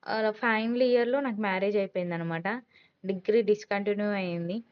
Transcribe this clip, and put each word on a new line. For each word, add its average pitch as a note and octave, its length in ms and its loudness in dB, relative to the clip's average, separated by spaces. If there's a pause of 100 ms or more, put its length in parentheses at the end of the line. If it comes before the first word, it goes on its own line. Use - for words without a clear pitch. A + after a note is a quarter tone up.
ఆ, - 140 -4 (200)
ఫైనల్ A#3 480 2
ఇయర్‌లో A#3+ 360 4
నాకు A#3 200 -4
మ్యారేజ్ G3+ 380 0
అయిపోయిందనమాట. E3+ 680 -4 (580)
డిగ్రీ F#3+ 380 2
డిస్కంటిన్యూ G#3 720 0
అయింది. F3 420 -2 (160)